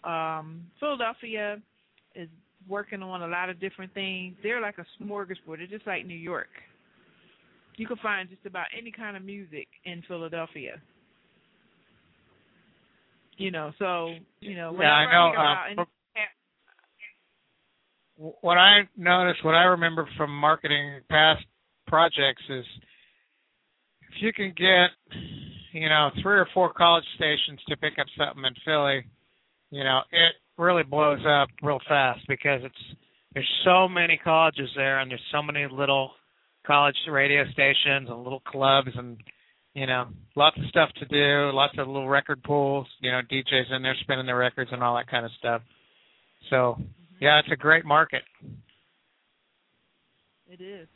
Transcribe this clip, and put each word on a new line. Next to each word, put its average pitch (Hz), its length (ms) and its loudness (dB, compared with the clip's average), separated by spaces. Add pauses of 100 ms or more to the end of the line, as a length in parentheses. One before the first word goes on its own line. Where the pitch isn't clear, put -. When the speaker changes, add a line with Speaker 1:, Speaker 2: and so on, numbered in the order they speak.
Speaker 1:
Um, 160 600 -8 (160)
Philadelphia 226 800 -8 (540)
is 170 140 -16 (380)
working 202 360 -10
on 185 180 -12
a 170 60 -10
lot 180 240 -6
of 175 80 -14
different 190 340 -12
things. 185 480 -10
They're 233 180 -4
like 208 200 -10
a 170 60 -16 (180)
smorgasbord. 190 560 -12
They're 175 80 -16
just 208 180 -16
like 185 220 -8
New 175 80 -16
York. 165 340 -10 (1300)
You 220 100 -12
can 226 120 -10
find 202 300 -6
just 190 200 -20
about 180 180 -10 (100)
any 233 160 -16
kind 208 240 -14
of 190 80 -16
music 190 440 -16 (180)
in 175 220 -14
Philadelphia. 165 760 -12 (2500)
You 190 120 -6
know, 156 300 -8
so, 175 300 -4 (300)
you 202 160 -14
know, 165 240 -10
Speaker 2:
Yeah, 151 140 4
I 151 120 4
Speaker 1:
whenever 156 60 0
I - 20 2
Speaker 2:
know, 170 180 6
Speaker 1:
hear 160 80 -2
Speaker 2:
um, 156 60 4
Speaker 1:
about 147 220 0
any 208 80 -10 (2500)
Speaker 2:
w-, 156 220 -16
what 175 180 4
I 202 220 10 (140)
noticed, 180 480 2
what 160 120 4
I 170 80 8
remember 165 520 2
from 151 220 -2
marketing 143 640 0 (100)
past 156 340 4 (440)
projects 151 640 2
is 127 160 -10 (1400)
if - 120 -12
you 220 100 -2
can 196 240 -6
get, 180 360 4 (800)
you 160 180 -4
know, 151 220 4 (100)
three 202 160 2
or 185 160 4
four 180 180 2
college 170 340 4 (100)
stations 151 520 -2
to 151 100 -6
pick 151 220 -6
up 139 60 -2 (100)
something 139 300 -6
in 127 80 -4 (100)
Philly, 139 420 0 (680)
you 139 120 -10
know, 131 180 2 (100)
it 170 220 4 (260)
really 170 240 2
blows 143 440 0
up 143 200 4 (160)
real 143 240 -2
fast 131 400 2
because 139 360 -2
it's, - 340 -18 (360)
there's 139 160 -6 (160)
so 185 220 6
many 170 360 0
colleges 160 520 2
there 135 240 0
and 131 100 -4
there's 127 120 -10 (100)
so 147 100 -2
many 147 300 -4
little 135 400 0 (560)
college 143 280 4 (140)
radio 143 340 2 (100)
stations 139 540 2
and 120 160 -12
little 131 180 -10
clubs 135 540 2
and, 123 220 -12 (560)
you 135 140 -8
know, 127 200 -2 (280)
lots 147 220 4
of 139 100 -8
stuff 156 220 2 (100)
to 143 60 -10
do, 143 500 2
lots 139 220 0
of 135 100 -6
little 135 220 -6
record 139 340 0
pools, 139 420 0 (140)
you 127 100 -4
know, 127 200 -2
D 135 200 -4
Js 127 240 0
in 131 80 -4
there 131 200 -2
spinning 131 240 -4
their 127 100 -2
records 123 380 0
and 123 100 -4
all 120 140 2
that 120 120 -6
kind 120 160 -4
of 113 140 -10
stuff. 117 220 -2 (880)
So, 123 280 2
Speaker 1:
Mm-hmm. - 460 -14
Speaker 2:
yeah, 147 160 6
it's - 140 -2
a - 20 -2
great 160 300 2
market. 151 380 2 (2250)
Speaker 1:
It 175 120 -20
is. 185 340 -20